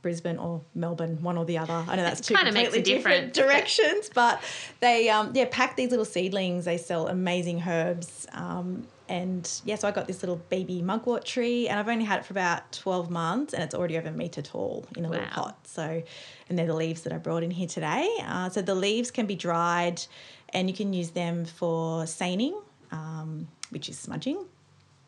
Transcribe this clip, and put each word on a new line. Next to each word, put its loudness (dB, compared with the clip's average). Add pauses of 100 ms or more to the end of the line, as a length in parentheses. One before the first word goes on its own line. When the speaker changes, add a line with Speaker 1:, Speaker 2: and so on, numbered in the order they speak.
Speaker 1:
Brisbane -2
or -4 (140)
Melbourne, -2
one 0
or 0
the 0
other. -2 (140)
I -2
know 2
that's 0
Speaker 2:
It -10
Speaker 1:
two 4
Speaker 2:
kinda 6
makes 4
a 0
Speaker 1:
completely 4
different 4
Speaker 2:
difference, 0
but 6 (400)
Speaker 1:
directions, 4
but 6 (380)
they, 8
um, 4
yeah, 6
pack 2
these 0
little 2
seedlings. 0
They 0
sell -2
amazing 0
herbs. -2
Um, -6 (200)
and, -4 (160)
yeah, -2
so -2
I 2
got -2
this -8
little -2 (140)
baby -2
mugwort 0
tree, 0
and 0
I've -2
only 0
had 2
it -8
for -12
about 0
twelve -2
months, 0
and -2
it's -4
already -2
over -6
a -6
metre -6
tall -6 (140)
in -4
a -4
little -4
Speaker 2:
Wow. -10 (120)
Speaker 1:
pot. -10
So, -4 (480)
and 0
they're 2
the 0
leaves -2
that -6
I -4
brought -2
in -2
here -2
today. -2 (140)
Uh, -4
so -2
the 0
leaves 0
can -2
be -2
dried, 0 (480)
and 0
you -4
can -2
use -2
them -2
for -2
staining, -2 (320)
um, -8 (220)
which -10
is -12
smudging. -4 (640)